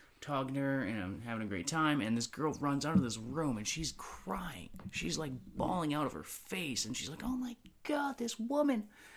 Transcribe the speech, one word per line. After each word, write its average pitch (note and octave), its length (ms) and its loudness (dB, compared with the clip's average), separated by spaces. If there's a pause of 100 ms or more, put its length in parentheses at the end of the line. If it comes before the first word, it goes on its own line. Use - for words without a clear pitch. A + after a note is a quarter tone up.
(220)
talking C3+ 340 0
to C#3 40 2
her, C#3 240 4
and G#2 180 0
I'm F#2 240 -2
having A2+ 180 -2
a G#2 60 -2
great F#2+ 180 0
time. D#3 340 4
And A2 160 4
this A#2 100 0
girl - 320 0
runs C#3+ 260 2
out D#3+ 100 4
of F#3 60 8
this A2 160 0
room, B2+ 400 0
and G#2+ 100 -4
she's D#3+ 300 -2
crying. F3+ 720 -6 (220)
She's, E3+ 260 -2
like, D3+ 140 -2 (240)
bawling D#3+ 380 2
out D3 120 2
of B2 80 0
her D2+ 100 -8
face. E3 640 -2
And G#2+ 100 -4
she's - 140 -4
like, D#3+ 140 -8
"Oh, A#3 140 0
my B3 180 -2 (280)
God, C#4+ 360 0
this A#3 180 -2
woman, C4 460 4 (340)